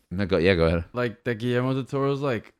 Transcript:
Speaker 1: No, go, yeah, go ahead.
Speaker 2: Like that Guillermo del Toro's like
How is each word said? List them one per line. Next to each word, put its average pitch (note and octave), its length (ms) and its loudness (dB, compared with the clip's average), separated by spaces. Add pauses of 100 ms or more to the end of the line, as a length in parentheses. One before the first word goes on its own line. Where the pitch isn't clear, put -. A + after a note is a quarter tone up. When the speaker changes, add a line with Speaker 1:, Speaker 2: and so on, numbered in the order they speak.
(100)
Speaker 1:
No, F#2+ 140 -2
go, F2+ 140 2
yeah, F#2 160 6
go D#2+ 100 4
ahead. E2+ 200 2 (100)
Speaker 2:
Like B2 300 -6
that A#2+ 120 -2
Guillermo B2 380 -2
del C3 100 -4
Toro's C#3 380 -2
like B2 380 -4